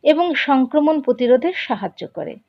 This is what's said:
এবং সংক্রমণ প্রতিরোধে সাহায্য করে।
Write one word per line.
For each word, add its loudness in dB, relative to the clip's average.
এবং 2
সংক্রমণ 0
প্রতিরোধে 0
সাহায্য -8
করে। -12